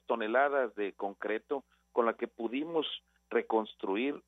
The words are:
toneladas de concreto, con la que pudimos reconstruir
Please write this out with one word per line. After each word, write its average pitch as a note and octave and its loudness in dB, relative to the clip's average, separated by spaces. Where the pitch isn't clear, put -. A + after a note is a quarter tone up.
toneladas B2+ 2
de G2+ -2
concreto, G#2 -4
con A#2 4
la A2+ 4
que A#2+ -4
pudimos C#3+ -2
reconstruir A2 0